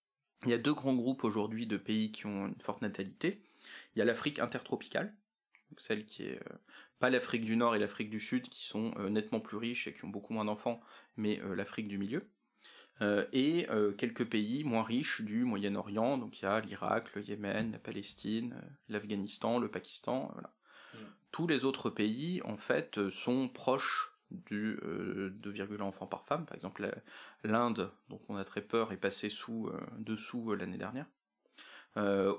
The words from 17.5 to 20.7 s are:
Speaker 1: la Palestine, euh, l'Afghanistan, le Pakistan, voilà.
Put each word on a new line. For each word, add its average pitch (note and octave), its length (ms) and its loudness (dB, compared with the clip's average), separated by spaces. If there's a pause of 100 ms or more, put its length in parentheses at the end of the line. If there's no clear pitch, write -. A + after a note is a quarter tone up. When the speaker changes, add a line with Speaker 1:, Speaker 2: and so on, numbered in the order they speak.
Speaker 1:
la A2+ 60 -8
Palestine, A2+ 800 -4
euh, - 100 -12 (220)
l'Afghanistan, G#2 680 0
le A2 120 2
Pakistan, - 640 -4
voilà. - 220 -12 (400)